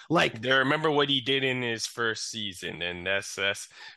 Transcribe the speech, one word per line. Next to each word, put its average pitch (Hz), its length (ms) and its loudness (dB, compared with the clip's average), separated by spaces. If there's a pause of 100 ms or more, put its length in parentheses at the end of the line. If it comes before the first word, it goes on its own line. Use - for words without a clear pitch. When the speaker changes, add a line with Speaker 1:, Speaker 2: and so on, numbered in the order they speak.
Speaker 1:
Like, 156 320 2
Speaker 2:
They 120 120 2
remember 143 400 4
what 143 180 4
he 139 100 2
did 135 240 0
in 127 200 0
his 117 240 -2
first 113 420 -4
season, 90 540 -8
and 87 240 -6
that's, 98 260 -2
that's 98 340 -4 (300)